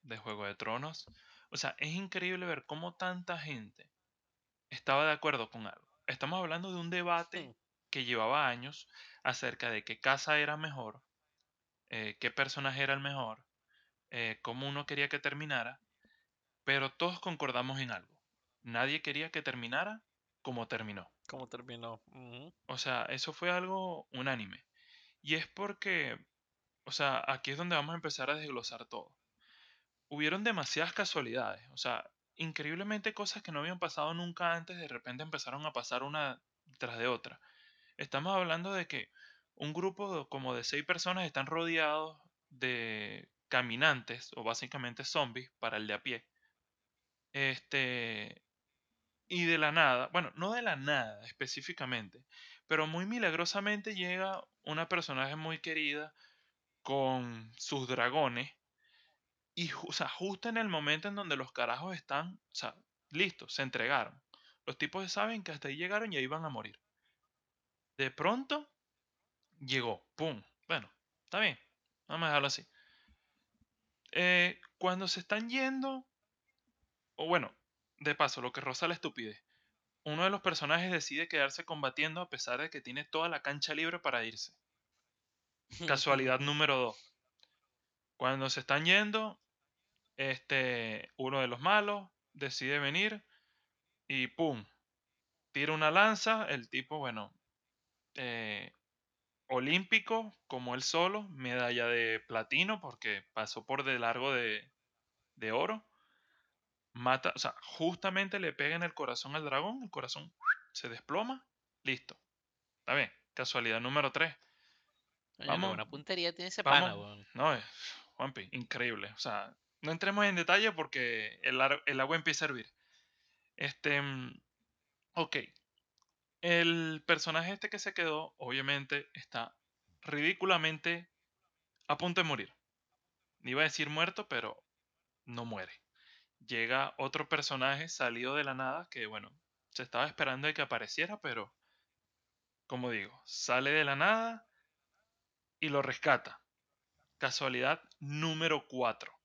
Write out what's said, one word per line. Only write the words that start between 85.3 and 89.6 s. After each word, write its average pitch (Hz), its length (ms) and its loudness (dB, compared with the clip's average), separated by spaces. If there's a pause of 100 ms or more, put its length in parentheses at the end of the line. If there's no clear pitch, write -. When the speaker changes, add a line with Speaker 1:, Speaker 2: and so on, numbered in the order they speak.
Speaker 1:
Casualidad 135 520 4
Speaker 2:
<laughs> - 0 -
Speaker 1:
número 147 380 4
dos. 120 360 -2 (1040)
Cuando 135 320 2
se 135 120 0
están 143 240 4
yendo, 214 540 4 (800)